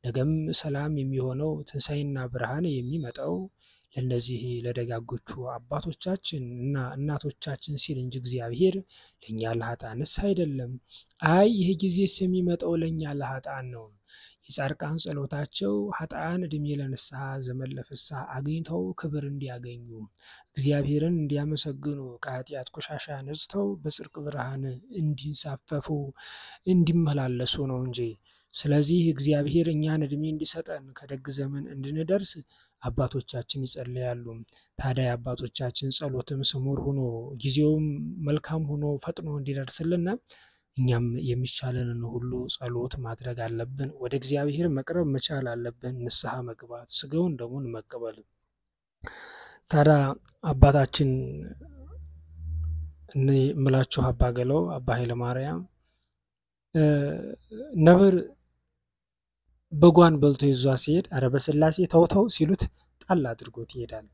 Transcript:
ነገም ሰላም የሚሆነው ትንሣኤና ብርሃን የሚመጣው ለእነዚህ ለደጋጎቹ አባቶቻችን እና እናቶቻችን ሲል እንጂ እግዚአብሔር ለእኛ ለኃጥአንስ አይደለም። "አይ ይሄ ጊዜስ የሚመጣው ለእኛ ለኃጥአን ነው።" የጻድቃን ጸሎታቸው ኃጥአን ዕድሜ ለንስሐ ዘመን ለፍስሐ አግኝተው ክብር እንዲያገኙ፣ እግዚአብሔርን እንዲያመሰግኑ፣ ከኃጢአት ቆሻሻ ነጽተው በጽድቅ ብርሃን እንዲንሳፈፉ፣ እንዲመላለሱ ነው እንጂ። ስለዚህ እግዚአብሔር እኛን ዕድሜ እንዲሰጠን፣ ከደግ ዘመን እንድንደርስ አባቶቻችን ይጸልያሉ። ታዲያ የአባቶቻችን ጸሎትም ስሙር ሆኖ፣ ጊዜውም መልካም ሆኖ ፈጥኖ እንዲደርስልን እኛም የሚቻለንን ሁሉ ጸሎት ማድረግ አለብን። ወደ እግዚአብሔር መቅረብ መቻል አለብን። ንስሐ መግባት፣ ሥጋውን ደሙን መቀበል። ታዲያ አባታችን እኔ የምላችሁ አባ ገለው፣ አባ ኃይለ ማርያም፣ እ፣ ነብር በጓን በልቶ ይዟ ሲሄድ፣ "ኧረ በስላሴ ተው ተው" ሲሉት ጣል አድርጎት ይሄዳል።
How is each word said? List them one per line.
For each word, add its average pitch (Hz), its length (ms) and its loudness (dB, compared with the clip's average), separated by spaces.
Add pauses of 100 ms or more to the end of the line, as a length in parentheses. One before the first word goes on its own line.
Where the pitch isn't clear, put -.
ነገም 131 300 0 (200)
ሰላም 147 420 -2
የሚሆነው 135 580 -2 (120)
ትንሣኤና 143 540 -4 (100)
ብርሃን 123 380 -4
የሚመጣው 139 680 -6 (580)
ለእነዚህ 123 500 -4 (180)
ለደጋጎቹ 120 680 -6 (220)
አባቶቻችን 139 960 -6 (100)
እና 131 220 -2 (160)
እናቶቻችን 143 840 -6
ሲል 135 220 -4
እንጂ 127 180 -6
እግዚአብሔር 123 580 0 (440)
ለእኛ 110 360 -4
ለኃጥአንስ 117 680 -6
አይደለም። 156 520 0 (500)
"አይ 190 300 8
ይሄ 190 160 4 (100)
ጊዜስ 190 380 0
የሚመጣው 175 600 0
ለእኛ 160 380 -2
ለኃጥአን 135 560 -8
ነው።" 113 160 -14 (560)
የጻድቃን 151 560 -6
ጸሎታቸው 151 760 -4 (200)
ኃጥአን 160 500 -6
ዕድሜ 147 320 -4
ለንስሐ 135 480 -8 (180)
ዘመን 131 320 -8
ለፍስሐ 131 460 -12 (120)
አግኝተው 160 520 -4 (120)
ክብር 147 320 -6
እንዲያገኙ፣ 123 640 -10 (580)
እግዚአብሔርን 147 680 0
እንዲያመሰግኑ፣ 147 840 -2 (200)
ከኃጢአት 131 520 -8
ቆሻሻ 147 500 -10
ነጽተው 156 460 -4 (100)
በጽድቅ - 460 -8
ብርሃን 135 400 -6 (340)
እንዲንሳፈፉ፣ 147 920 -4 (760)
እንዲመላለሱ 147 920 4 (100)
ነው 127 160 -2
እንጂ። 123 180 -4 (540)
ስለዚህ 147 520 4
እግዚአብሔር 147 600 2
እኛን 156 340 2
ዕድሜ 147 240 -2
እንዲሰጠን፣ 156 680 -6
ከደግ 135 380 -12
ዘመን 139 380 -6
እንድንደርስ 156 640 -2 (520)
አባቶቻችን 127 800 -4
ይጸልያሉ። 123 600 -6 (540)
ታዲያ 131 260 0
የአባቶቻችን 123 880 -4
ጸሎትም 135 520 -4
ስሙር 135 360 0
ሆኖ፣ 135 200 -2 (360)
ጊዜውም 151 500 2 (360)
መልካም 151 440 -2
ሆኖ 147 180 -4 (140)
ፈጥኖ 170 360 -8
እንዲደርስልን 143 720 -2 (720)
እኛም 123 280 4 (180)
የሚቻለንን 123 840 -2
ሁሉ 120 260 -6 (200)
ጸሎት 123 480 -4
ማድረግ 117 420 -8
አለብን። 123 560 -4
ወደ 123 180 -6
እግዚአብሔር 143 540 0
መቅረብ 160 380 0
መቻል 135 420 -2
አለብን። 120 500 -6
ንስሐ 117 440 -6
መግባት፣ 117 480 -14
ሥጋውን 160 440 -2
ደሙን 123 340 -6
መቀበል። 113 500 -10 (1500)
ታዲያ 151 260 8 (480)
አባታችን 139 640 6 (2000)
እኔ 135 160 4 (120)
የምላችሁ 135 640 2
አባ 127 280 4
ገለው፣ 127 300 2 (100)
አባ 131 200 -6
ኃይለ 120 240 0
ማርያም፣ 131 460 -4 (1120)
እ፣ 156 100 6 (960)
ነብር 180 360 12 (1600)
በጓን 165 440 10
በልቶ 139 280 4
ይዟ 131 200 4 (120)
ሲሄድ፣ 160 320 2
"ኧረ 135 200 0
በስላሴ 151 480 4 (100)
ተው 170 200 8
ተው" 196 220 4
ሲሉት 165 340 2 (360)
ጣል 170 280 2
አድርጎት 117 460 -8
ይሄዳል። 113 420 -10